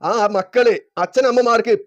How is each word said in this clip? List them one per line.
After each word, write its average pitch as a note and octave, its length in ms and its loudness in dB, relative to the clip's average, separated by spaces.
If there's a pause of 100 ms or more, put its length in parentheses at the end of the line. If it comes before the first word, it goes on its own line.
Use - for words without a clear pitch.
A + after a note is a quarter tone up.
ആ G#3 40 -2 (220)
മക്കള് A3+ 380 0 (300)
അച്ഛനമ്മമാർക്ക് A#3+ 680 0 (140)